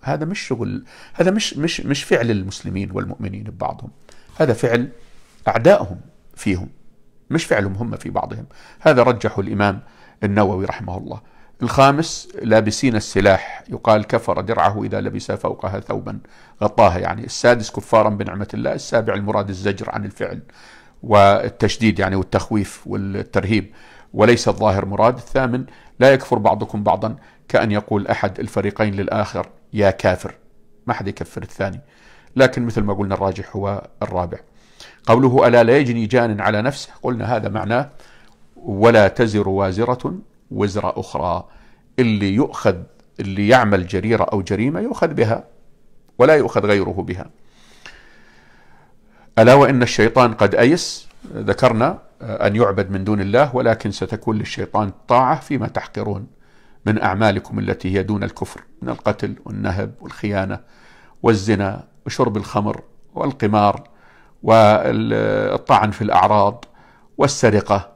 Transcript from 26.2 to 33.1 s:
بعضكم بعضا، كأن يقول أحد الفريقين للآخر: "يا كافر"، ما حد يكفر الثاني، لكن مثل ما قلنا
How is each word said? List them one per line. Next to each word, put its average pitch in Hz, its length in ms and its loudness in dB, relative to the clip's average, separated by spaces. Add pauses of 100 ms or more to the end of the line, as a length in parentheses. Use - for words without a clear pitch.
بعضكم 104 460 -2
بعضا، 104 320 -2 (320)
كأن 107 240 0
يقول 104 360 -2
أحد 101 320 -4
الفريقين 101 540 -4
للآخر: 101 560 -4 (240)
"يا 101 180 4
كافر"، - 440 -2 (520)
ما 120 60 -2
حد 98 140 -6
يكفر - 340 -10
الثاني، 98 400 -8 (540)
لكن 127 300 2
مثل 113 160 -2
ما 101 120 -2
قلنا 98 220 -4